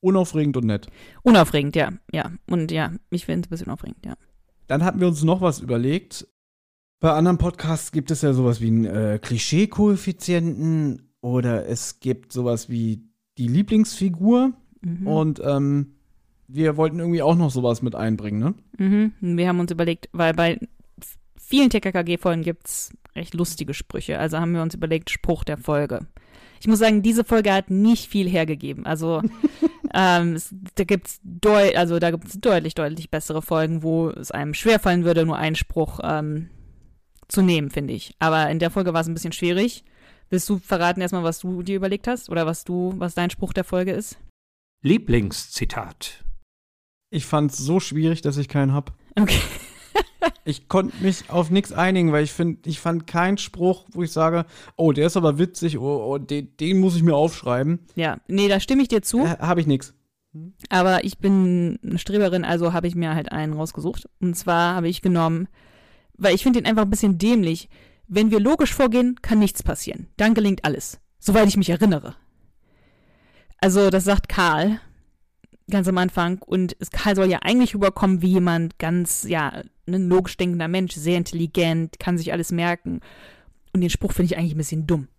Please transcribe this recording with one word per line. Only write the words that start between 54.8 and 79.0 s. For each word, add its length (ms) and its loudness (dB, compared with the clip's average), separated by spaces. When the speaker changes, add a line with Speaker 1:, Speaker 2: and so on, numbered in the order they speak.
Speaker 1:
der 160 2
ist 100 0
aber 220 2
witzig, 400 -2
oh, 260 -2
oh, 120 -2
den, 400 -8
den 220 2
muss 160 4
ich 80 4
mir 120 6
aufschreiben.“ 640 0
Speaker 2:
Ja, 220 -2
nee, 200 2
da 120 4
stimme 220 2
ich 60 2
dir 140 2
zu. 180 0
Speaker 1:
Äh, 200 2
hab 180 0
ich 80 2
nix. 280 0
Speaker 2:
Aber 340 2
ich 160 -6
bin 640 2
eine 140 -4
Streberin, 460 0
also 300 0
habe 140 -2
ich 80 -4
mir 200 -2
halt 160 -4
einen 220 -4
rausgesucht. 540 -6
Und 160 -2
zwar 400 0
habe 120 -2
ich 140 -4
genommen, 460 0
weil 200 2
ich 80 -2
find 120 4
den 100 0
einfach 180 2
ein 80 0
bisschen 260 2
dämlich. 520 2
„Wenn 220 2
wir 100 4
logisch 340 2
vorgehen, 480 2
kann 180 2
nichts 240 2
passieren. 440 -6
Dann 180 4
gelingt 300 0
alles, 340 -6
soweit 280 4
ich 100 2
mich 120 2
erinnere.“ 460 0
Also 300 4
das 140 2
sagt 260 2
Karl 500 0
ganz 180 2
am 100 0
Anfang. 460 -2
Und 360 -2
es, 120 -12
Karl 240 0
soll 140 4
ja 120 0
eigentlich 320 2
rüberkommen 480 2
wie 120 4
jemand 440 2
ganz, 500 -2